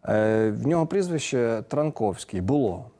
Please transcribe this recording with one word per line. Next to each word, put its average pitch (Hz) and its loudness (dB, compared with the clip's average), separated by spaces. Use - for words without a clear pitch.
Е, 110 2
в 117 -4
нього 165 2
прізвище 139 0
Транковський 139 -2
було. 107 0